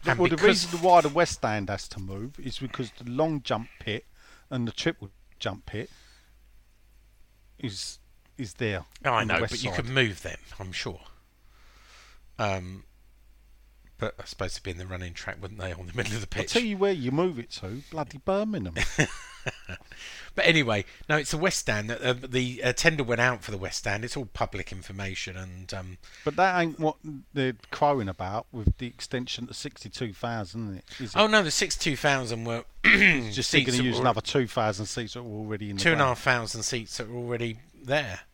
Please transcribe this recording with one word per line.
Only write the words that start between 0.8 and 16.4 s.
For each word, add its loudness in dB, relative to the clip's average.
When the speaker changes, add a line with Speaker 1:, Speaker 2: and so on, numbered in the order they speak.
Speaker 1:
why 10
the 4
West 4
Stand 0
has -4
to -10
move -8
is -6
because -6
the -12
long 2
jump -2
pit -4
and 0
the -4
triple -2
jump -6
pit -8
is, -8
is -8
there 0
Speaker 2:
Oh, 4
I 4
Speaker 1:
on 0
the 0
Speaker 2:
know, 4
Speaker 1:
west 0
Speaker 2:
but -4
you 0
Speaker 1:
side. -4
Speaker 2:
could -2
move 2
them, -8
I'm -8
sure. -6
Um, -2
but -4
I -12
suppose -6
they'd -12
be -6
in -8
the -10
running -8
track, -8
wouldn't -12
they, -4
on -10
the -10
middle -2
of -4
the -8
Speaker 1:
I'll 0